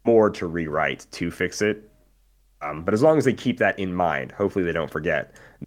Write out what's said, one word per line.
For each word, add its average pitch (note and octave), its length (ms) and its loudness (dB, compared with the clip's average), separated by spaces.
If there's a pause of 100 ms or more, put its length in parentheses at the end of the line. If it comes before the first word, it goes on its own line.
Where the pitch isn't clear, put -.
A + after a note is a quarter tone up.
more A2 240 6
to - 160 -8
rewrite D2+ 640 -4
to E2+ 200 -6
fix - 300 -4
it. G#2 300 -2 (680)
Um, D2+ 220 -8
but G2 120 0
as A2 80 2
long D#3 160 6
as A#2+ 60 2
they B2 100 4
keep - 240 -4
that G2+ 200 2
in F#2 140 -4
mind, D#2 400 -2
hopefully G2 320 -2
they E2+ 80 -2
don't D#2+ 180 -4
forget, D#2 440 -4 (320)